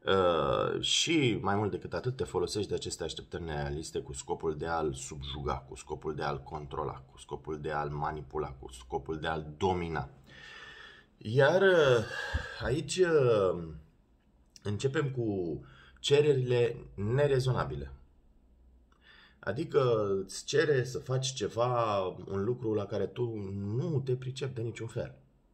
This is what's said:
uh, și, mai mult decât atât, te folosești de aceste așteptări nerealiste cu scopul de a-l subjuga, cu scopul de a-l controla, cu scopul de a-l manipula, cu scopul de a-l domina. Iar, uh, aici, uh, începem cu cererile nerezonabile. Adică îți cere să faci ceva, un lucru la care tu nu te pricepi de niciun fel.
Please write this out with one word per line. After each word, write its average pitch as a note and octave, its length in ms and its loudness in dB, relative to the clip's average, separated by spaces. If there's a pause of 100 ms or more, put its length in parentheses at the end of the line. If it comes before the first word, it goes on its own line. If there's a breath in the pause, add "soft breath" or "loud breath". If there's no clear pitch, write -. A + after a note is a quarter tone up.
uh, D2+ 720 4
și, C3+ 640 2
mai G2 120 2
mult G2+ 160 0
decât - 240 -6
atât, - 220 -4
te F2+ 80 -2
folosești F2+ 440 -2
de F2+ 60 -4
aceste F2 300 -6
așteptări - 380 -8
nerealiste D2+ 560 -6
cu D2 140 -8
scopul D#2+ 440 -4
de D2+ 100 -6
a-l D#2+ 260 0
subjuga, C#2 760 -6
cu - 60 -14
scopul D2+ 400 -8
de D2+ 80 -6
a-l C#2+ 200 -4
controla, D2 680 -8
cu - 80 -20
scopul D2 420 -8
de D#2 100 -4
a-l D2+ 180 -2
manipula, D2+ 720 -6
cu - 120 -14
scopul - 480 -6
de D#2+ 60 -4
a-l D#2 300 -4
domina. E2+ 520 0 (1120 loud breath)
Iar, C#3 420 4
uh, D3 420 8 (580 loud breath)
aici, D3 340 -2
uh, A#2+ 640 6 (1000)
începem C3 480 0
cu G2 500 -2 (400 loud breath)
cererile B2+ 760 4 (180)
nerezonabile. G#2+ 1000 0 (1500 loud breath)
Adică A#2+ 720 2 (140)
îți - 200 -12
cere C#3+ 400 4
să - 140 -6
faci C3 280 -2
ceva, A2+ 800 0
un F#2 380 -4
lucru A#2+ 300 -2
la G2+ 120 0
care G2+ 200 -2
tu G#2+ 480 -4
nu B2 500 -2
te B2+ 120 -2
pricepi C3 380 -8
de A2+ 80 -6
niciun A2 240 -6
fel. - 280 -6 (400)